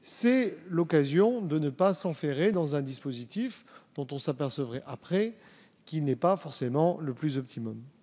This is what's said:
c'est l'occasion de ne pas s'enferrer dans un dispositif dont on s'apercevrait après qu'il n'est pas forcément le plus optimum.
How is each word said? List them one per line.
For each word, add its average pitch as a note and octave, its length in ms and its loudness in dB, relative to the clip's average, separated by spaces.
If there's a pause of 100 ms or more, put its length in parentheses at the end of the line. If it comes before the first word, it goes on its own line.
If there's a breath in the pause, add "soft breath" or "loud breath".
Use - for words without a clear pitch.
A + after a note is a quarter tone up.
c'est A#3+ 560 2 (100)
l'occasion E3+ 720 4
de D#3 200 0
ne D3 100 0
pas F#3 240 2
s'enferrer D#3+ 580 0
dans D#3+ 240 0
un D3 60 0
dispositif C3+ 840 -6 (300 loud breath)
dont C#3 160 -8
on C#3+ 80 -6
s'apercevrait C3+ 720 -4
après G3 480 -2 (500 loud breath)
qu'il D#3 180 -4
n'est C3+ 120 2
pas F3 200 2
forcément D3+ 640 0
le C#3+ 140 -6
plus C3+ 240 -4
optimum. A#2 420 -8 (220)